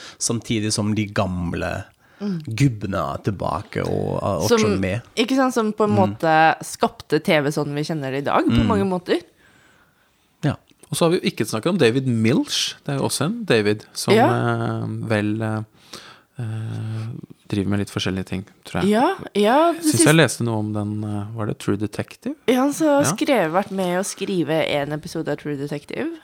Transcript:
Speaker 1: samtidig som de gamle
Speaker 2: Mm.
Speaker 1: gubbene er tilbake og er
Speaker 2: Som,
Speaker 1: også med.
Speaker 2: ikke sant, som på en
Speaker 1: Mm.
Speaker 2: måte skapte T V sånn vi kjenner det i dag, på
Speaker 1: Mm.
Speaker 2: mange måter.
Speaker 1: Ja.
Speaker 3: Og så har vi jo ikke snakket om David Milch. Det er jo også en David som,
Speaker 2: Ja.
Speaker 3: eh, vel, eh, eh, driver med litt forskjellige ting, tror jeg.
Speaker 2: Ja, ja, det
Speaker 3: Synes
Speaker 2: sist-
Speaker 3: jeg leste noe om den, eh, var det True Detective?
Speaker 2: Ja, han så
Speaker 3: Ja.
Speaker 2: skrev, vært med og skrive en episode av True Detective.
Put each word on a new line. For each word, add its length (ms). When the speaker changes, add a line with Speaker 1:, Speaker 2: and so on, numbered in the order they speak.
Speaker 1:
samtidig 540
som 220
de 120
gamle 760
Speaker 2:
Mm. 200
Speaker 1:
gubbene 400
er 80
tilbake 600
og 400
er 260
Speaker 2:
Som, 120
Speaker 1:
også 200
med. 220
Speaker 2:
ikke 200
sant, 180
som 180
på 120
en 60
Speaker 1:
Mm. 80
Speaker 2:
måte 440
skapte 600
T 180
V 100
sånn 240
vi 80
kjenner 300
det 60
i 120
dag, 140
på 60
Speaker 1:
Mm. 40
Speaker 2:
mange 220
måter. 320
Speaker 1:
Ja. 100
Speaker 3:
Og 60
så 100
har 40
vi 100
jo 100
ikke 160
snakket 240
om 80
David 280
Milch. 680
Det 100
er 40
jo 100
også 180
en 180
David 480
som, 220
Speaker 2:
Ja. 140
Speaker 3:
eh, 580
vel, 340
eh, 200
eh, 680
driver 160
med 140
litt 100
forskjellige 320
ting, 200
tror 180
jeg. 120
Speaker 2:
Ja, 200
ja, 360
det 100
Speaker 3:
Synes 180
Speaker 2:
sist- 60
Speaker 3:
jeg 100
leste 300
noe 120
om 140
den, 320
eh, 200
var 100
det 120
True 180
Detective? 580
Speaker 2:
Ja, 120
han 120
så 320
Speaker 3:
Ja. 80
Speaker 2:
skrev, 400
vært 180
med 280
og 80
skrive 640
en 220
episode 360
av 80
True 200
Detective. 520